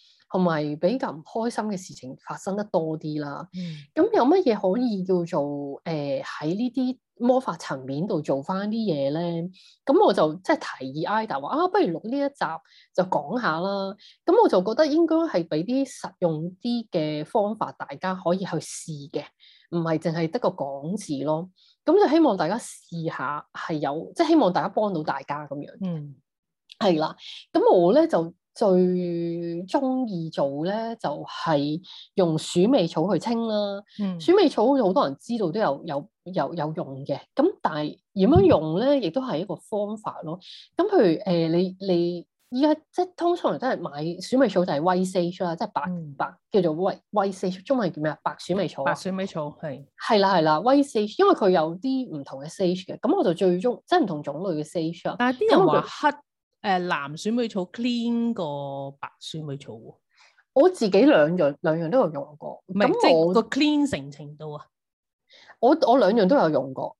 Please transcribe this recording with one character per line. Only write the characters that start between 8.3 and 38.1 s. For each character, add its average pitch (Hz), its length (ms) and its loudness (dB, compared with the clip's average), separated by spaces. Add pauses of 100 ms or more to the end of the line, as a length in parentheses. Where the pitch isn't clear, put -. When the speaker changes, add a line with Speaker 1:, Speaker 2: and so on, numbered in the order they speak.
Speaker 1:
返 190 280 -4
啲 214 40 -4
嘢 156 400 -2
咧？ 170 340 -4 (380)
咁 359 180 4
我 339 80 6
就 156 260 2
即 302 160 -2
係 - 40 2 (220)
提 135 240 -6
議 170 40 -4
Ida 214 320 -4
話： 143 160 -8
「啊， 359 140 0
不 415 80 0
如 185 220 0
錄 214 100 -12
呢 269 80 -4
一 285 120 -2
集 202 160 -6 (500)
就 180 80 2
講 185 360 -2
下 165 200 0
啦。」 196 360 -4 (300)
咁 415 180 6
我 311 60 6
就 185 140 4
覺 220 120 -2
得 311 120 4
應 320 180 4
該 320 120 0
係 196 300 0
俾 160 160 -2
啲 262 240 -2
實 - 320 -14
用 160 240 0 (160)
啲 240 300 -6
嘅 151 340 -2
方 208 320 -2
法， 139 220 -6
大 - 80 -12 (100)
家 185 200 -6
可 180 180 0
以 190 60 0
去 175 180 -6
試 147 540 -10
嘅， 147 120 -6 (480)
唔 175 120 -2
係 160 160 0
淨 165 140 -2
係 165 160 -2
得 240 100 -6
個 202 100 0
講 143 480 -6
字 139 260 -8
咯。 156 260 -4 (360)
咁 311 80 4
就 403 160 6
希 320 100 4
望 269 160 4
大 170 140 0
家 220 80 -2
試 - 520 -10
下， 147 440 -6
係 - 220 -6
有， 147 380 -4
即 339 100 0
係 311 40 2
希 330 80 6
望 214 160 6
大 156 120 0
家 185 40 -2
幫 208 260 0
到 156 80 -4
大 139 200 -4
家 147 260 -8
咁 139 120 -10
樣。 - 100 -12 (120)
Speaker 2:
嗯。 151 340 -8 (640)
Speaker 1:
係 175 200 4
啦， 156 160 -2 (380)
咁 427 200 6
我 180 200 6
咧 320 140 6
就 170 260 0 (200)
最 214 140 0 (1000)
鍾 262 420 -2
意 165 220 -6
做 143 360 -2
咧， 226 340 -4
就 156 100 -4 (160)
係 151 560 -2 (340)
用 165 220 2
鼠 - 340 0
尾 196 160 4
草 170 260 0
去 160 60 0
清 233 280 -2
啦。 202 340 -4 (200)
Speaker 2:
嗯。 185 180 -4
Speaker 1:
鼠 330 160 4
尾 381 140 6
草 220 180 2
好 262 260 4
多 254 120 2
人 139 140 -4
知 240 180 -6
道 180 140 0
都 214 80 -2
有， 147 260 0
有， 147 240 -6 (240)
有， 151 200 -2
有 156 200 -4
用 139 320 -8
嘅， - 140 -4 (160)
咁 277 100 4 (160)
但 - 120 -2
係 302 240 -6 (160)